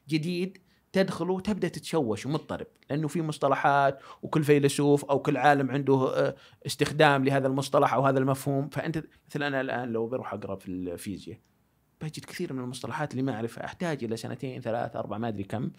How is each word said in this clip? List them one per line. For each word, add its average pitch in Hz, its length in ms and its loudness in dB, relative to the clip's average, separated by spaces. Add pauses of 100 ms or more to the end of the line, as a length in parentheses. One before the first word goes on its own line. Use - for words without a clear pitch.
(100)
جديد 175 480 -2 (340)
تدخله 185 480 0
تبدأ 185 280 -2
تتشوش 127 580 -2
ومضطرب، 147 420 -6 (220)
لأنه 151 180 -2
في 165 140 -2
مصطلحات 139 760 2 (220)
وكل - 220 0
فيلسوف 143 600 4
أو 139 140 2
كل 143 180 0
عالم 139 340 4
عنده، 135 560 2
آه، - 80 -4 (300)
استخدام 143 600 4
لهذا 139 220 2
المصطلح 139 460 2
أو 131 120 4
هذا 135 140 4
المفهوم. 139 500 0
فأنت 151 340 -4 (260)
مثل 147 140 -4
أنا 139 180 -2
الآن 123 280 -4
لو 113 180 -2
بروح 120 260 -6
أقرأ 98 220 -6
في - 120 -12
الفيزياء 90 720 -8 (600)
بجد 156 240 -10
كثير 165 280 -8
من 127 100 -6
المصطلحات 127 480 -8
اللي 127 120 -4
ما 135 120 -2
أعرفها 113 300 -8
أحتاج 160 380 -6
إلى 113 140 -4
سنتين، 127 440 -10
ثلاث، 117 340 -4
أربع، 110 220 -6
ما 117 100 -4
أدري 101 160 -4
كم، 120 360 -6